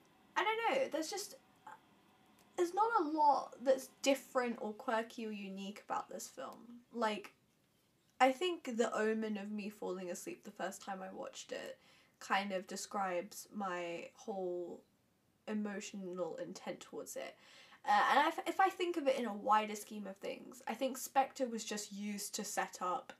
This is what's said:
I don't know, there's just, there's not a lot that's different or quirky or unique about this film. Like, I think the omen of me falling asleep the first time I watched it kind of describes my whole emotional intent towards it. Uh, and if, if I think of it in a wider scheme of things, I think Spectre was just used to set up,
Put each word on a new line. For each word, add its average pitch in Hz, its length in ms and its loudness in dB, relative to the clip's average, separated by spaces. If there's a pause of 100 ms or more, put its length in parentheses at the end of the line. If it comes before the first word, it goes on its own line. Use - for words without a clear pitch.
(360)
I 359 80 6
don't 440 340 4
know, - 120 2
there's 320 200 -2
just, 392 240 -6 (1200)
there's 349 180 2
not 427 140 6 (120)
a 330 40 2
lot 294 580 4
that's 262 280 2 (120)
different 247 580 2
or 214 120 -4
quirky 226 540 -4
or 214 40 -6
unique 196 540 -8
about - 240 -6
this - 200 -10
film. - 520 -14 (140)
Like, 220 380 -2 (880)
I 262 120 10
think 320 460 -2
the - 180 2
omen 214 400 0
of 202 140 -6
me 208 180 -6
falling 185 420 -6
asleep - 340 -10
the 214 60 -12
first - 320 -6
time 190 200 -8
I 190 100 -10
watched - 400 -10
it - 260 -8 (420)
kind 202 320 2
of 190 140 -2
describes 196 880 -4
my 175 600 -4
whole 180 680 -4 (640)
emotional 196 960 -4
intent 180 380 -6
towards - 360 -10
it. - 200 -8 (500)
Uh, 202 160 8 (120)
and 294 140 8
if, 330 180 0
if 330 140 2
I 381 80 8
think 349 280 0
of 285 100 0
it 262 120 6
in 240 60 0
a 208 80 -2
wider 208 440 4
scheme 214 300 -10
of 196 100 -8
things, - 500 -10
I 226 80 -2
think 262 240 -2
Spectre 269 480 2
was 226 180 -4
just 208 280 -6
used 202 420 -6
to 208 100 -4
set - 360 -4
up, 180 400 -2